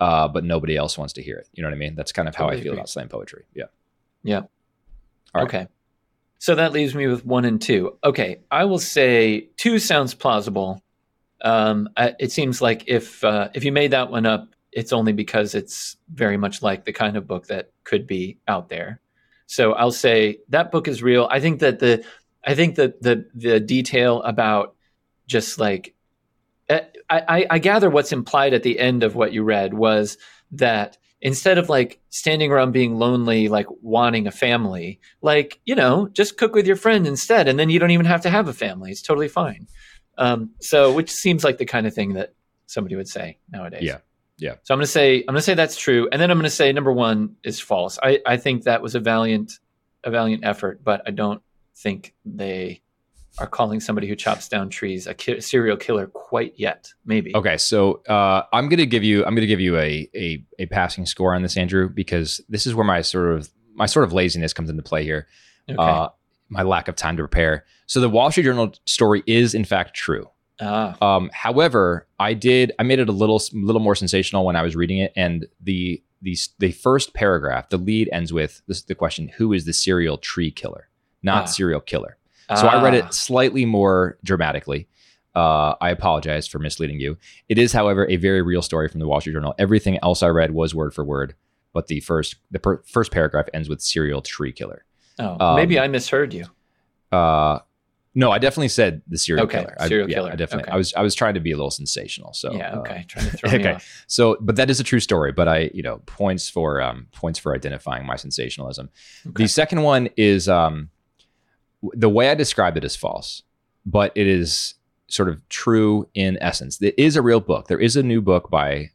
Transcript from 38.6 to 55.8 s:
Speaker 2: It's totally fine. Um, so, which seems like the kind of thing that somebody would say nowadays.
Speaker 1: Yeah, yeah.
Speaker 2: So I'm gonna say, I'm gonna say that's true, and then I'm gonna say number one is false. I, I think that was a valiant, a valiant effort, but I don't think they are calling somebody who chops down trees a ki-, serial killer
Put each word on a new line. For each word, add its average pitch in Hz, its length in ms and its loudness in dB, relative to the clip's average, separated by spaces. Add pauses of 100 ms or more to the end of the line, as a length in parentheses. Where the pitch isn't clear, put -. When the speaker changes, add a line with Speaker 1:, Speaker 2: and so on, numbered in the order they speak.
Speaker 2:
It's 98 120 -12
totally 151 260 0
fine. 143 400 -4 (500)
Um, 120 320 0 (100)
so, 139 320 6
which 160 200 0
seems 170 320 0
like 135 140 2
the 127 60 -4
kind 113 220 -2
of 104 80 -4
thing 101 200 -4
that 95 200 -8 (320)
somebody 98 300 -8
would 95 120 -10
say - 300 -12 (140)
nowadays. 87 320 -12
Speaker 1:
Yeah, 69 140 -6 (380)
yeah. - 180 -10 (100)
Speaker 2:
So 135 100 0
I'm 131 40 2
gonna 147 80 0
say, 139 340 4
I'm - 80 -8
gonna 147 140 0
say 185 120 2
that's 160 220 0
true, 120 340 2
and 143 100 0
then 175 100 4
I'm 170 80 4
gonna 156 120 0
say 139 220 4
number 135 200 0
one 113 520 0
is 113 160 -10
false. 92 420 -2
I, 135 240 4
I 123 100 2
think 123 280 -2
that 117 180 2
was 117 140 -6
a 120 40 -4
valiant, 113 520 0 (520)
a 123 60 -6
valiant 113 340 0
effort, 104 380 -4
but 101 240 -2
I 107 60 -6
don't 104 280 -4 (360)
think - 380 -8 (120)
they 95 560 -10 (560)
are - 80 -8
calling 110 340 -4
somebody 104 260 -6
who 104 80 -8
chops 104 320 -6
down 98 220 -6
trees 95 380 -8
a - 80 -10
ki-, - 260 -6
serial 113 380 0
killer 104 280 -4